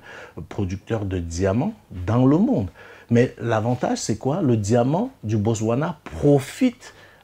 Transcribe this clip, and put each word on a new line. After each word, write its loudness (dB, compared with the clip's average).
producteur -6
de -4
diamants -2
dans 4
le 6
monde. 0
Mais 4
l'avantage, 0
c'est -4
quoi ? -2
Le 4
diamant 2
du -2
Botswana -2
profite 0